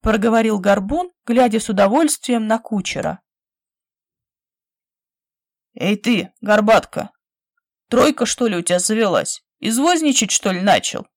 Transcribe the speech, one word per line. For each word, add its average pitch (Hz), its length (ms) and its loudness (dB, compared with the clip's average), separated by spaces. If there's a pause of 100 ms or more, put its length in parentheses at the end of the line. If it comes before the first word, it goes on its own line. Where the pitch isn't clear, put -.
проговорил 220 500 2
горбун, 208 540 -2 (140)
глядя 233 340 2
с - 80 -8
удовольствием 226 800 0
на 220 120 0
кучера. - 640 -6 (2500)
"Эй 196 220 -2
ты, - 440 -2
горбатка, 208 720 2 (800)
тройка, 254 340 2
что - 220 -2
ли, 196 100 -2
у 170 60 -4
тебя 180 160 0
завелась? 214 680 -2 (140)
Извозничать, 277 720 0
что - 200 -2
ли, 180 120 -4
начал?" - 440 0 (100)